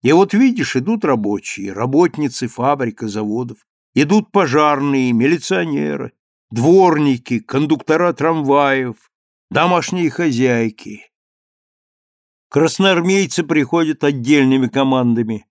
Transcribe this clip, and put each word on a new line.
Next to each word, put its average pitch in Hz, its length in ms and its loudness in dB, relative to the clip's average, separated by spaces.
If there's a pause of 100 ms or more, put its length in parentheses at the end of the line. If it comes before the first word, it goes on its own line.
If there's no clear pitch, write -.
И 139 120 2
вот 196 200 4
видишь, 240 440 2
идут 208 260 -2
рабочие, 104 680 -4
работницы 135 720 -2
фабрик 127 560 -4
и 110 40 -6
заводов, 110 580 -6 (280)
идут 175 380 2
пожарные, 143 800 0
милиционеры, 147 1000 -2 (380)
дворники, 147 880 2
кондуктора 156 720 0
трамваев, 139 1000 0 (380)
домашние 170 600 0
хозяйки. 120 1000 -2 (1400)
Красноармейцы 180 920 0
приходят 156 600 -2
отдельными 131 640 2
командами. 120 840 0